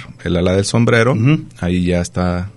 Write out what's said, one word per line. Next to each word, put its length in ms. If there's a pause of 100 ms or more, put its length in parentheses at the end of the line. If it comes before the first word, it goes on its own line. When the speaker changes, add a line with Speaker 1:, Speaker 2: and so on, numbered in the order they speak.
(240)
Speaker 1:
el 120
ala 180
del 120
sombrero, 480
Speaker 2:
Ujú. 320 (140)
Speaker 1:
ahí 260
ya 160
está, 560